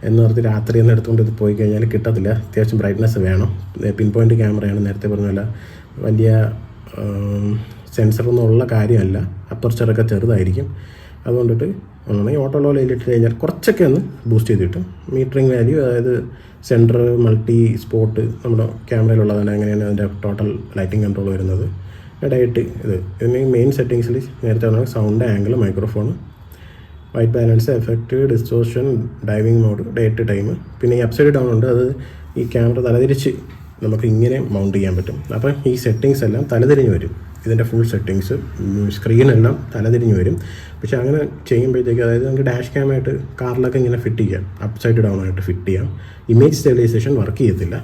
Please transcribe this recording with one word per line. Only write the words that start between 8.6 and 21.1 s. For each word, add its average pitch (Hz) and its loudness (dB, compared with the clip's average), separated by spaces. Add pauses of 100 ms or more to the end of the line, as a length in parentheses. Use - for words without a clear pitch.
കാര്യമല്ല. 104 2 (380)
അപ്പർച്ചറൊക്കെ 110 0
ചെറുതായിരിക്കും. 98 0 (580)
അതുകൊണ്ടിട്ട് 120 0 (420)
ഒന്നാണെങ്കിൽ 110 0
ഓട്ടോ 139 -2
ലോ 143 4
ലൈറ്റ് 127 0
ഇട്ട് - -8
കഴിഞ്ഞാൽ 117 4
കുറച്ചൊക്കെ - 2
ഒന്ന് 139 2 (300)
ബൂസ്റ്റ് 110 2
ചെയ്തിട്ട് 90 0 (340)
മീറ്ററിങ് 131 2
വാല്യൂ, 123 2
അതായത് 123 0 (560)
സെൻറ്റർ, 117 6 (260)
മൾട്ടി 113 4 (240)
സ്പോട്ട് 110 0 (220)
നമ്മുടെ 110 0 (240)
ക്യാമറയിലുള്ളതാണ്, 107 2
എങ്ങനെയാണ് 104 0
അതിൻ്റെ 104 0 (160)
ടോട്ടൽ 101 -2 (280)
ലൈറ്റിംഗ് 98 -2
കൺട്രോൾ 98 -2